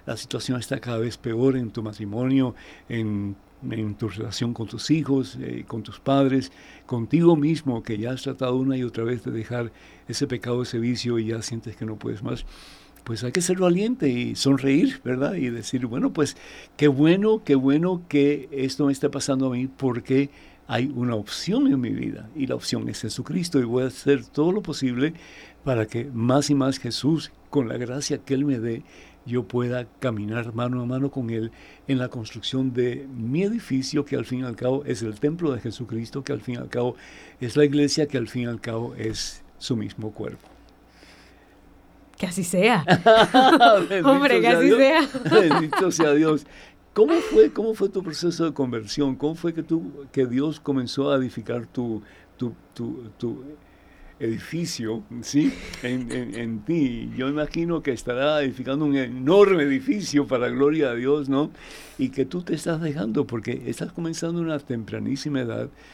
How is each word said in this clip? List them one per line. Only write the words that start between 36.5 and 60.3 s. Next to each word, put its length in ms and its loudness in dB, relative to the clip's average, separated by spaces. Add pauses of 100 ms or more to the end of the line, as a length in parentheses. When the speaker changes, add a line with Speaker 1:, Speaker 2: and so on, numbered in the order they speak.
Speaker 1:
y 20 -8
al 120 -10
cabo 260 -2 (440)
es 160 -4
la 80 8
iglesia, 440 2
que 100 -4
al 80 -2
fin 160 -6
y 40 -2
al 140 -6
cabo 360 -6
es 480 -6 (140)
su 180 -4
mismo 340 -8
cuerpo". 380 -12 (1700)
Speaker 2:
Que 80 -4
así 180 -4
sea. 400 4
Speaker 1:
<laughs> 1080 8
Bendito 200 6
Speaker 2:
Hombre, 300 6
que 60 4
Speaker 1:
sea 120 6
Speaker 2:
así 80 6
Speaker 1:
Dios. 120 8
Speaker 2:
sea. 220 8 (240)
Speaker 1:
<laughs> 160 4
Bendito 500 2
sea 240 4
Dios. 320 2 (480)
¿Cómo 220 6
fue, 360 6
cómo 220 -2
fue 160 -2
tu 120 -2
proceso 440 -2
de 80 -2
conversión? 640 -2
¿Cómo 180 -2
fue 180 -4
que 100 -6
tú, 500 -4
que 140 2
Dios 340 -2
comenzó 520 -2
a 60 4
edificar 480 -4
tu, 360 -6 (360)
tu, 160 -6 (180)
tu, 460 -10
tu 240 -6 (760)
edificio, 840 -4 (180)
¿sí? 320 2 (300)
En, 280 -4
en, 240 -6
en 260 -6
ti? 540 0
Yo 140 -2
imagino 540 -2
que 100 0
estará 500 0
edificando 440 -2
un 100 4
enorme 680 6
edificio 640 2
para 220 2